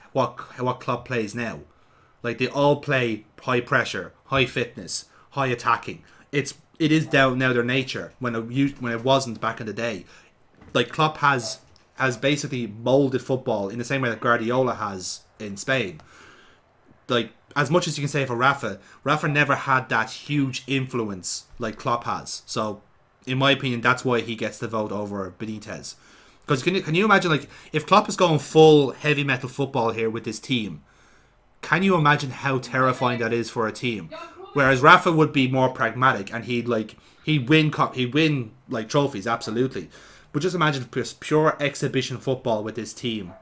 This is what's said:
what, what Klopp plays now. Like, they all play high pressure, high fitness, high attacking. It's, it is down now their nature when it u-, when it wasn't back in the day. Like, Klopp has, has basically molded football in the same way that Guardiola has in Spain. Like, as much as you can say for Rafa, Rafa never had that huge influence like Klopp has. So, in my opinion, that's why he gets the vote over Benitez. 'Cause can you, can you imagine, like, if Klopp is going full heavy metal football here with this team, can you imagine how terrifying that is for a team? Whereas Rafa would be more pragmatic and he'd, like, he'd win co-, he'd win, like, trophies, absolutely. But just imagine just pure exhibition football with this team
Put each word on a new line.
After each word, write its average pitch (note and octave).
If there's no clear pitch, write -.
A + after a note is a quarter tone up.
what, B2
what B2
Klopp -
plays A2
now. A2
Like, A#2
they B2
all C#3+
play B2
high B2+
pressure, A2
high C3+
fitness, -
high C#3
attacking. A#2
It's, C#3
it D#3
is D#3
down C3+
now C3
their A#2+
nature B2
when A#2+
it A2+
u-, C#3
when A#2+
it A#2
wasn't B2+
back A2+
in A2+
the G#2+
day. G#2+
Like, B2
Klopp D3+
has, C#3
has B2+
basically C#3
molded B2
football A#2+
in A2+
the A#2+
same C3+
way B2
that A2
Guardiola A#2+
has G2
in G2+
Spain. G#2
Like, A#2+
as C#3
much E3+
as D3+
you D3
can D3
say C#3
for B2+
Rafa, A#2+
Rafa D3+
never C#3+
had C3
that A2+
huge C#3
influence B2
like A2
Klopp A#2+
has. G2+
So, A2
in B2+
my C3+
opinion, C3
that's B2
why B2
he A2+
gets G#2+
the A#2
vote G#2+
over G2+
Benitez. G#2+
'Cause C3+
can E3+
you, F#3+
can D#3
you F#3
imagine, G3
like, D3
if D3+
Klopp G#3
is G3+
going E3
full D3+
heavy C#3+
metal C3+
football C3
here A2+
with A2
this A2
team, G2+
can E3
you G3
imagine D3
how C3+
terrifying B2+
that A#2
is A#2
for A2+
a G#2+
team? G#2
Whereas C3+
Rafa F3
would D#3
be C3
more C3
pragmatic B2
and A#2
he'd, A#2+
like, A2
he'd D3
win D#3
co-, C#3
he'd B2
win, C#3+
like, A2+
trophies, C3+
absolutely. A#2
But C#3+
just F3
imagine D3+
just -
pure D3+
exhibition C3+
football A#2+
with A2
this G#2+
team G#2